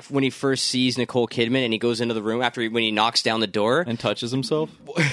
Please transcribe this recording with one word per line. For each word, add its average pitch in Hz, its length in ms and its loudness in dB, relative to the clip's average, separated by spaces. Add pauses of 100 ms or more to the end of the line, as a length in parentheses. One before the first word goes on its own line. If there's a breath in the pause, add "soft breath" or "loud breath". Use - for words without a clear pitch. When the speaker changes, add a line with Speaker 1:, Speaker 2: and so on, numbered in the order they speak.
Speaker 1:
when 139 140 2
he 131 60 2
first 135 380 -2
sees 127 280 2
Nicole 120 320 0
Kidman 123 360 2
and 113 100 0
he 107 60 -2
goes 117 220 0
into 117 120 0
the 110 80 -2
room 110 220 -2
after 120 180 -2
he, 113 60 0
when 113 160 0
he 110 80 0
knocks 107 320 2
down 113 160 0
the 110 80 0
door. 110 400 2
Speaker 2:
And 120 120 -4
touches 117 320 -2
himself? 151 380 -2 (440)